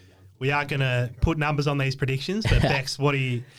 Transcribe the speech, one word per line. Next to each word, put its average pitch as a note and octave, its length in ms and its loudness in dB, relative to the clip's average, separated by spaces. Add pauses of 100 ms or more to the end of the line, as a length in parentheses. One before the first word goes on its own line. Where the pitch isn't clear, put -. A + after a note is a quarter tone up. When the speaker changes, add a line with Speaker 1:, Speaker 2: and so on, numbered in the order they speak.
(380)
Speaker 1:
we C3 140 0
are C#3+ 120 2
gonna C3 460 0 (120)
put E3 160 2
numbers D3 300 0
on C#3+ 100 0
these C3+ 180 0
predictions, C#3 520 -2
but - 140 4
Speaker 2:
<laughs> - 0 -
Speaker 1:
Bex, C3+ 380 0
what C#3+ 120 2
do C#3 60 0
you, B2 260 -2 (160)